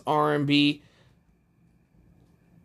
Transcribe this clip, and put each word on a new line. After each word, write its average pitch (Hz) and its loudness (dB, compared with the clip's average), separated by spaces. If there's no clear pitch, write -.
R 151 0
and 147 -2
B. 147 0